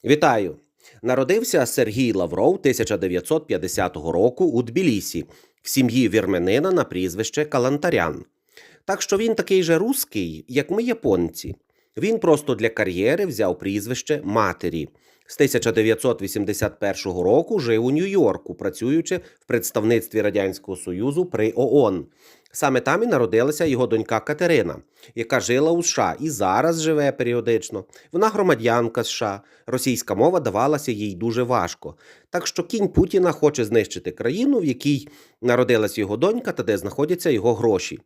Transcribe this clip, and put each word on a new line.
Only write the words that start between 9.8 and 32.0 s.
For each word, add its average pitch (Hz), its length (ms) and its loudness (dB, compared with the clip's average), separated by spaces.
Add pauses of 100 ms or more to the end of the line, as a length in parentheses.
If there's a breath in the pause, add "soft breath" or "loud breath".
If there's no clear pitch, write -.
як 143 240 -2
ми 220 120 0
японці. 98 720 -2 (420)
Він 220 220 0
просто 147 360 2
для 110 140 0
кар'єри 107 560 0
взяв 101 340 -2
прізвище 104 640 -4
матері. 90 680 -2 (400 soft breath)
З - 80 -18
тисяча 123 340 2
дев'ятсот 110 500 2
вісімдесят 101 580 -4
першого 95 440 -2
року 160 360 2
жив 117 260 2
у 127 60 2
Нью-Йорку, 156 640 0
працюючи 143 600 -4 (220 loud breath)
в - 80 -20
представництві 113 760 0
Радянського 95 560 -2
Союзу 131 480 -4
при 110 300 -2
оон. 117 500 2 (460 soft breath)
Саме 131 280 0
там 170 240 0
і - 20 0
народилася 139 600 2
його 127 220 0
донька 110 320 0
Катерина, 147 560 0 (400 soft breath)
яка 117 240 -2
жила 131 320 2
у 170 120 0
С - 60 0
Ш - 140 0
А 87 200 -2
і 160 60 -4
зараз 127 520 0
живе 151 300 0
періодично. 117 760 -2 (260 loud breath)
Вона 202 180 2
громадянка 120 720 0
С 110 60 -4
Ш - 180 -6
А. 101 160 -6 (300 soft breath)
Російська 123 440 -2
мова 165 240 4
давалася 135 520 -2
їй 104 240 -6
дуже 113 280 -2
важко. 92 520 -2 (340 soft breath)